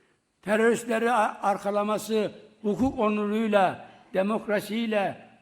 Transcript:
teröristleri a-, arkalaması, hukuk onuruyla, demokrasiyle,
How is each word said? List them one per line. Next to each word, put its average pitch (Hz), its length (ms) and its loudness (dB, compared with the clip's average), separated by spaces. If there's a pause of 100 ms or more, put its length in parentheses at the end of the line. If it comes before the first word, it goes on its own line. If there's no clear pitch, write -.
(420)
teröristleri 226 720 2
a-, 220 300 0
arkalaması, 208 880 -2 (300)
hukuk 220 360 0
onuruyla, 208 920 2 (260)
demokrasiyle, 208 1120 -2 (140)